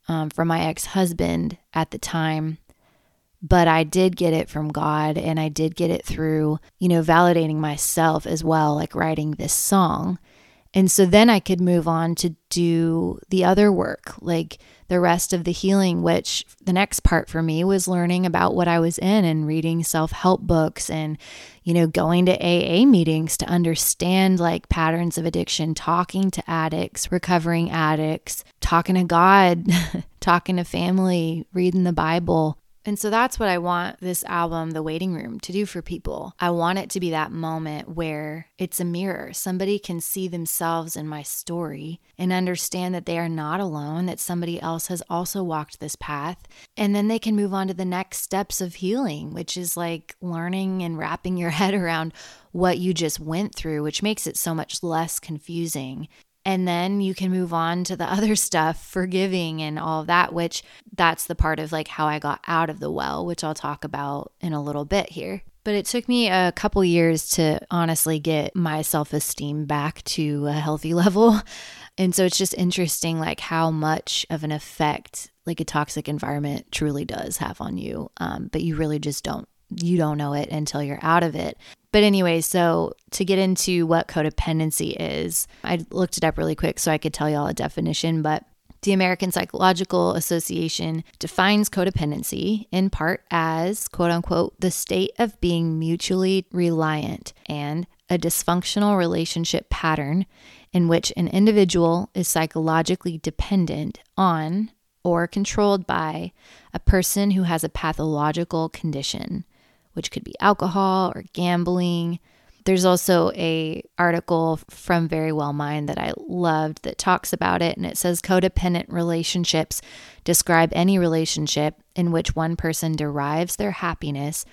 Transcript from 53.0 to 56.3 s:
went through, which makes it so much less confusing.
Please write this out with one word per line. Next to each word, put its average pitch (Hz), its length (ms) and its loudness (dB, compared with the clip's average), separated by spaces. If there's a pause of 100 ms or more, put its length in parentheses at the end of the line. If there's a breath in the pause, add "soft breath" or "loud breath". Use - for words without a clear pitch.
went 160 340 -4
through, 151 300 -4
which 151 180 -4
makes 214 240 -2
it - 120 -6
so 165 180 -2
much - 260 -6
less 165 380 -2
confusing. 156 880 -8 (400 soft breath)